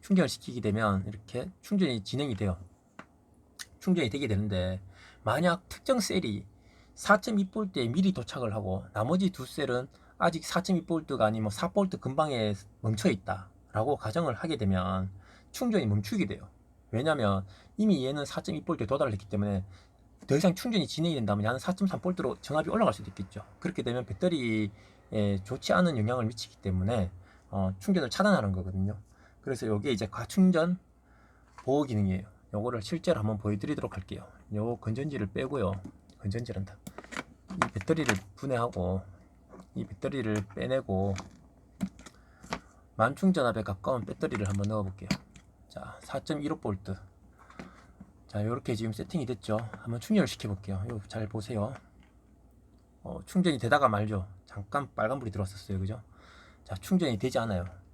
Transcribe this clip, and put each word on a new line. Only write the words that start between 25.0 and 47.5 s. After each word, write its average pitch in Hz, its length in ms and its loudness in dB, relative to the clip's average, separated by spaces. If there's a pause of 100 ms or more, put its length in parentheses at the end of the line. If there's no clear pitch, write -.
좋지 - 300 -2
않은 175 240 4
영향을 117 280 2
미치기 - 340 -6
때문에, 95 520 0 (380)
어, 95 300 0
충전을 180 300 2
차단하는 143 440 2
거거든요. 95 440 -2 (440)
그래서 131 260 -4
요게 107 240 0
이제 107 180 0
과충전 175 680 4 (800)
보호 135 260 2
기능이에요. 98 400 2 (300)
요거를 113 280 -2
실제로 160 380 -2
한번 107 180 0
보여드리도록 104 580 -2
할게요. 95 300 -10 (280)
요 113 240 -2
건전지를 120 500 -4
빼고요. 127 460 -2 (460)
건전지란다. 98 580 -4 (760)
이 185 40 -8 (140)
배터리를 131 420 2 (200)
분해하고 117 640 0 (760)
이 117 80 -4
배터리를 120 500 -2 (220)
빼내고 104 600 0 (1800)
만충전압에 143 680 2
가까운 110 420 -2
배터리를 104 420 -2
한번 98 220 0
넣어볼게요. 98 400 -4 (580)
자, - 360 -14
사점일오 147 560 -4
볼트. 98 360 -4 (1300)